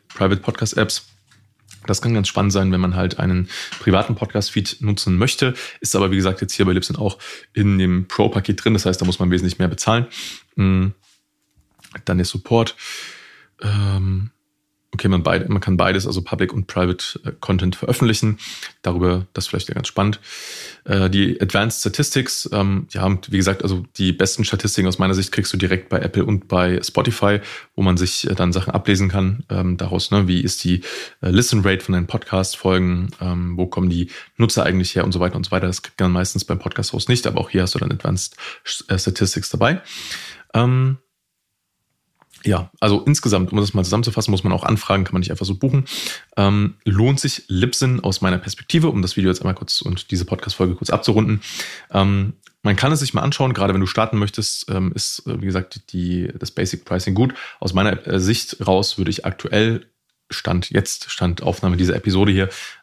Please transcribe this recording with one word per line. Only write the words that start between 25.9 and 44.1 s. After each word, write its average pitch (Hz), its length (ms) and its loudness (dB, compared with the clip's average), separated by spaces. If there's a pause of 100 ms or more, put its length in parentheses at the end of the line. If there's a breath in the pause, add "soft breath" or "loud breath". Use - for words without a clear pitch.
Apple 87 260 0
und 92 220 -2
bei 90 360 0
Spotify, 104 560 0 (360 loud breath)
wo - 80 0
man 92 140 4
sich, - 320 -2
äh, 95 60 0
dann 90 160 0
Sachen 92 220 -2
ablesen 98 360 2
kann, 98 400 0
ähm, 90 280 0
daraus, 90 340 -4
ne, 101 160 4
wie 90 140 2
ist - 220 -4
die, 90 180 2 (400 loud breath)
äh, 90 80 -2
Listen 107 320 4
Rate 95 240 2
von 95 80 0
deinen 87 140 0
Podcast-Folgen, 92 1040 0 (100)
ähm, 87 360 -2
wo 90 100 -2
kommen 92 220 0
die 87 200 0 (280 loud breath)
Nutzer 107 280 2
eigentlich 92 300 0
her 92 100 2
und 90 80 0
so 90 60 0
weiter 90 160 0
und 92 100 -4
so - 60 -10
weiter. 92 160 0
Das 87 140 -4
kriegt - 180 -12
man 92 120 4
meistens 92 340 -2
beim 85 140 -2
Podcast-Host - 480 -4
nicht, - 200 0
aber - 120 0
auch - 100 -4
hier 92 120 2
hast 90 140 -2
du - 40 -4
dann 90 120 -2
Advanced, - 440 -2 (520 loud breath)
äh, 95 100 0
Statistics - 520 0
dabei. 151 320 2 (720 loud breath)
Ähm, 127 440 4 (1500)
ja, 90 360 0
also 104 220 4
insgesamt, 104 500 2
um 104 80 2
das 98 140 0
mal 92 100 2
zusammenzufassen, 110 480 0